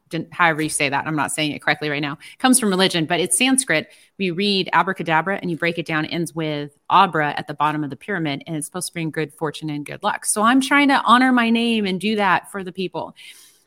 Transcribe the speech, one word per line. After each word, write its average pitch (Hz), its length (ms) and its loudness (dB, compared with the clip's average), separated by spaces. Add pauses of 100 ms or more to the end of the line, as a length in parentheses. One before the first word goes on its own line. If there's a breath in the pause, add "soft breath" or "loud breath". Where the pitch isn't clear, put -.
din-, 165 220 -6
however 160 320 2
you 147 80 -2
say 143 180 0
that. 135 180 -2
I'm 156 100 -4
not 127 140 -2
saying 151 220 -2
it - 80 -10
correctly 151 300 -2
right 143 100 -4
now. 147 140 -6
It - 240 -18
comes 254 200 4
from 208 120 0
religion, 180 340 2
but 165 160 0
it's 180 160 0
Sanskrit. 175 520 2 (280 soft breath)
We 190 140 -2
read 190 420 0
abracadabra 170 720 0
and 175 80 -4
you 165 80 -2
break 170 200 -2
it 165 60 -6
down, 156 220 -2
ends 165 280 -4
with 151 440 -4 (100)
abra 160 480 4
at - 120 -6
the 147 60 -10
bottom 151 300 0
of 135 60 -6
the - 60 -10
pyramid. 160 500 -6
And 165 100 -8
it's 147 100 -6
supposed - 220 -8
to - 60 -12
bring 160 160 -4
good 156 240 -6
fortune 156 340 -6
and 147 160 -6
good 147 180 -12
luck. - 220 -4
So - 160 -2
I'm 247 220 6
trying 277 260 4
to 240 160 4
honor 254 280 6
my 233 180 2
name 226 340 2
and 185 160 -2
do 214 160 0
that 190 340 2
for 190 140 -10
the 180 80 -12
people. 175 420 -8 (520 loud breath)